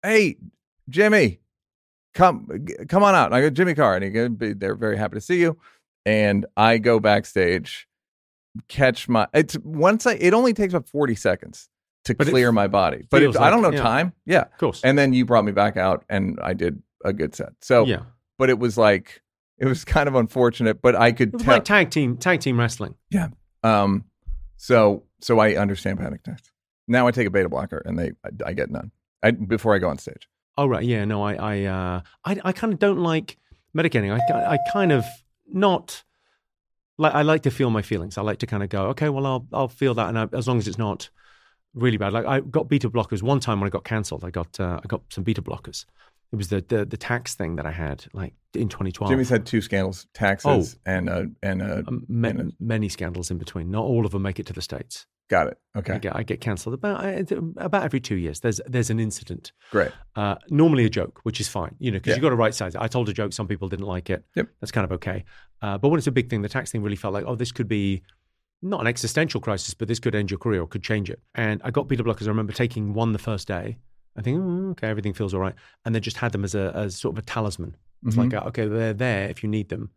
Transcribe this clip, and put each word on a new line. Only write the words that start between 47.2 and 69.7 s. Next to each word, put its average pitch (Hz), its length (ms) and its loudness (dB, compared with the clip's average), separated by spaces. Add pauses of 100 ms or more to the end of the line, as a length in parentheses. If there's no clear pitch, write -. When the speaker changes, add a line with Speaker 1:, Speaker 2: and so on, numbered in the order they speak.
Speaker 2:
thing 85 220 -6
that 73 80 -6
I 78 60 -6
had, 78 420 -8
like, 92 200 -10 (200)
in 113 160 -2
twenty 95 220 -6
twelve. 101 200 -4
Speaker 1:
Jimmy's 131 180 0
had 113 160 2
two 113 160 0
scandals, 95 520 -4
taxes 101 640 0
Speaker 2:
Oh. - 140 -6
Speaker 1:
and 90 180 -2
a, 90 200 -4 (140)
and 95 180 -2
a, 98 260 -4
Speaker 2:
Um, 120 200 -8
ma- 117 220 -2
Speaker 1:
and - 120 -4
a - 180 -6
Speaker 2:
many 110 300 -2
scandals 87 420 -8
in 90 60 -4
between. 85 320 -8
Not 107 140 -4
all 117 220 0
of 92 80 -2
them 98 100 -2
make 98 160 -6
it 104 80 -10
to 90 60 -12
the - 80 -10
States. - 440 -12 (240)
Speaker 1:
Got 85 180 4
it. - 100 -8 (180)
Okay. 95 180 -6
Speaker 2:
I 98 40 -4
get, 98 180 -6
I 110 80 -4
get - 160 -6
cancelled 110 340 -6
about, 196 300 -6
uh, 190 320 -4 (220)
about 185 260 -4
every 139 160 -2
two 110 160 -4
years. 82 240 -4
There's, 110 260 -2
there's 123 240 -2
an 113 100 0
incident. 98 520 -8 (200)
Speaker 1:
Great. 101 200 2 (240)
Speaker 2:
Uh, 104 200 -2 (140)
normally 147 360 4
a 110 40 4
joke, - 340 -4
which - 180 -6
is - 80 -6
fine, - 300 -8
you 127 120 -4
know, 95 80 -4
'cause - 120 -6
Speaker 1:
Yeah. - 40 4
Speaker 2:
you 127 60 -2
gotta 139 160 2
right 110 180 2
size 90 200 -6
it. - 60 -6
I 113 60 -4
told 117 220 -2
a 101 40 -6
joke, 104 200 -4
some 107 120 -6
people 95 220 -6
didn't 98 200 -8
like 90 220 -6
it. 92 140 -4 (120)
Speaker 1:
Yep. - 120 -2 (140)
Speaker 2:
That's - 100 -12
kind 104 140 0
of 92 80 -8
okay. 95 320 -6 (360)
Uh, 101 160 -6
but 139 120 2
when 165 80 2
it's 147 100 -2
a 131 60 -2
big 123 160 0
thing, 104 140 -4
the 104 60 -6
tax - 220 -6
thing 110 100 -6
really 101 140 -4
felt 98 180 -6
like, 101 140 -6
"Oh, 123 80 -4
this 120 160 -6
could 113 160 -6
be 98 360 -2 (580)
not 190 180 -6
an 110 80 -2
existential 123 540 -2
crisis, - 320 -6